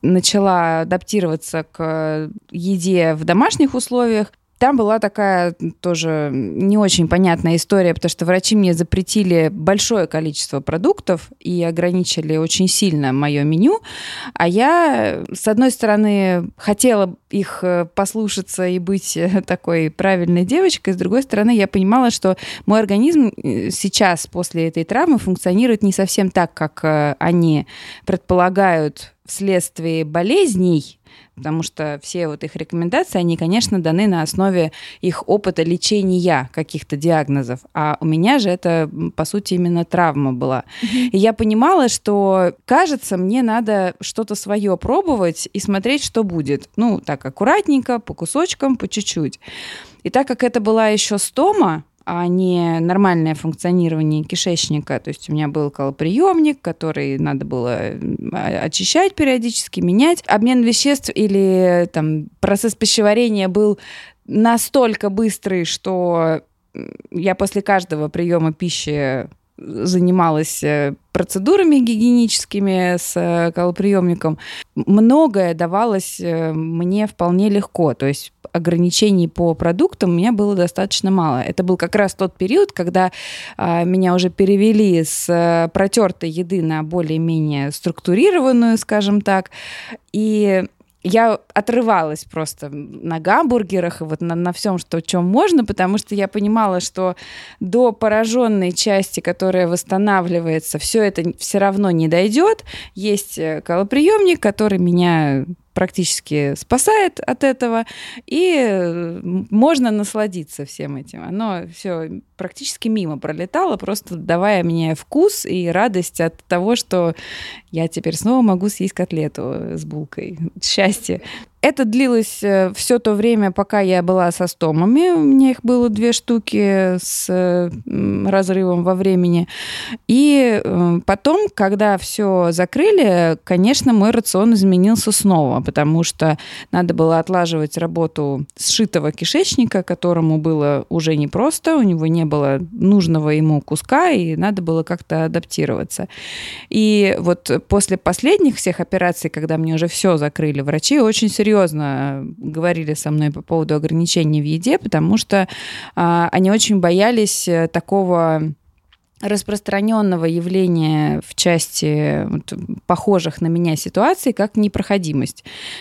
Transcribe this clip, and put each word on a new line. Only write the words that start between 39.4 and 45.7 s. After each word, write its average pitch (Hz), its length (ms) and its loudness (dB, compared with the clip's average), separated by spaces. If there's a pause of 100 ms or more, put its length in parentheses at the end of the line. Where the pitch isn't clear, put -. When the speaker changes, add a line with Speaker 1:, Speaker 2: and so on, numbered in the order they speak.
Speaker 1:
именно 175 300 0
травма 143 480 0
была. 127 320 -4 (180)
Speaker 2:
Мгм. 247 300 0
Speaker 1:
И 196 60 2
я 220 140 4
понимала, 233 560 2
что, 196 640 0 (140)
кажется, 294 500 0
мне 196 260 0
надо 214 580 0
что-то 214 340 -8
свое 202 420 -2
пробовать 233 760 -2
и 202 80 -6
смотреть, 208 440 -2